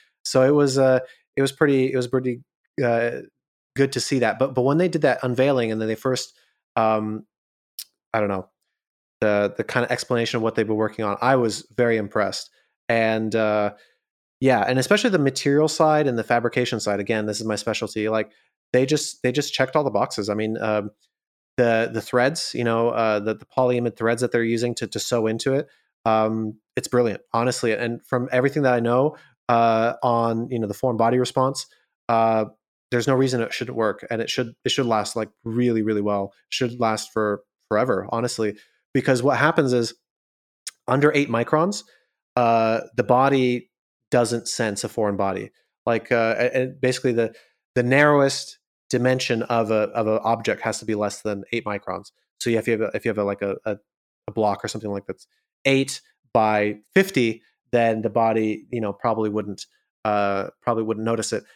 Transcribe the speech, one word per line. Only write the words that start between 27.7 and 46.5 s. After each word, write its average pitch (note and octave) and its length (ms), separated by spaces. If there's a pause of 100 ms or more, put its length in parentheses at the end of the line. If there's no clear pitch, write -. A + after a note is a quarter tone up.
And A#2 320
from B2 280
everything C3+ 320
that B2+ 100
I A#2+ 60
know, B2+ 360 (320)
uh, A#2 540
on, A#2 480
you B2 80
know, A2 80
the G2+ 80
foreign B2 240
body A#2 200
response, C3 480 (420)
uh, A2+ 380 (440)
there's A#2+ 160
no C3+ 80
reason B2+ 260
it - 140
shouldn't B2 220
work, A2 340
and A2+ 100
it A2+ 80
should, A#2 260 (100)
it A#2+ 60
should B2+ 160
last, G#2+ 300
like, A2 140 (140)
really, A#2 380
really G#2 200
well. G2+ 320 (160)
It - 40
should B2 260
last A2 320
for G#2 300 (260)
forever, G#2+ 420
honestly, A#2 460 (360)
because C3 300
what C3 160
happens C#3+ 340
is A#2 220 (920)
under C#3 280
eight C#3+ 160
microns, D#3 540 (520)
uh, A2+ 440 (160)
the B2 80
body B2+ 640 (400)
doesn't A#2 360
sense G#2+ 380
a A2 40
foreign G#2 280
body. G2 340 (360)
Like, A2+ 260
uh, A2+ 260
a-, B2 180